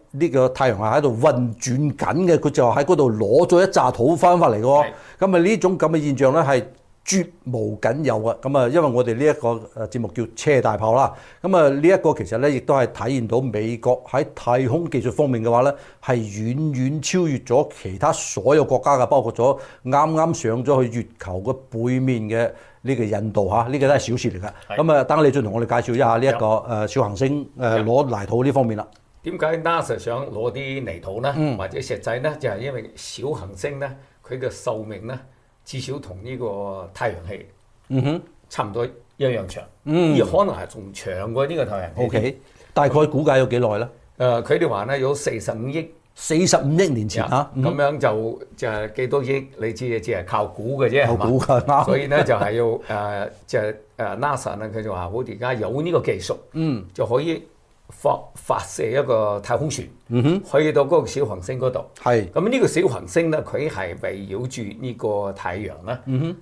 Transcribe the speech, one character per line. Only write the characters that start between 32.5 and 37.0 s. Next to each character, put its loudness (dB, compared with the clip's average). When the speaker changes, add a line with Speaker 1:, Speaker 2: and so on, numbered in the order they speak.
Speaker 2:
因 -8
為 -12
小 -10
行 -8
星 -8
呢， -8
佢 -10
嘅 -6
壽 -6
命 -12
呢， -10
至 -10
少 -8
同 -14
呢 -10
個 -8
太 -4